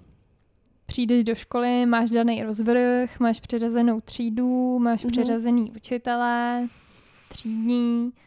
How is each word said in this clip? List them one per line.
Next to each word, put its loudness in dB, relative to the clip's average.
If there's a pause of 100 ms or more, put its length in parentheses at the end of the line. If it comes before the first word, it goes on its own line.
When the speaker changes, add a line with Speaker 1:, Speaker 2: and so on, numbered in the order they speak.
(880)
Speaker 1:
přijdeš 2
do 0
školy, 0
máš 2
daný 2
rozvrh, 0
máš 2
přeřazenou 0
třídu, -2
máš 0
Speaker 2:
Mhm. -2
Speaker 1:
přeřazený 0
učitele, -2 (600)
třídní, -2 (140)